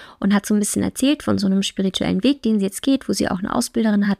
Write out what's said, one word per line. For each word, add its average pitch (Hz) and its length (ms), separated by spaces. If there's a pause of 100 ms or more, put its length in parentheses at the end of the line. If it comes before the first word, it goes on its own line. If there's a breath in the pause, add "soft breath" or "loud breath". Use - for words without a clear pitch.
(200 loud breath)
und 196 140
hat 202 120
so - 100
ein 208 40
bisschen 202 240
erzählt 262 400
von 208 140
so 196 80
einem 190 160
spirituellen 190 600
Weg, 277 180
den 220 180
sie 196 60
jetzt - 160
geht, 269 260
wo 208 60
sie - 160
auch 180 100
eine 190 140
Ausbilderin 220 540
hat, 196 120